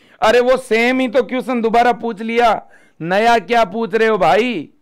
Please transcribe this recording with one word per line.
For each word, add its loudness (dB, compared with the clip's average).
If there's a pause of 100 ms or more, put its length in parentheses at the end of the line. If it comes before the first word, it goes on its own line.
(220)
अरे, 4
वो 2
सेम 0
ही 0
तो 0
क्वेश्चन -6
दोबारा 2
पूछ -10
लिया, 0 (360)
नया 2
क्या 0
पूछ -4
रहे 2
हो 2
भाई? 0 (120)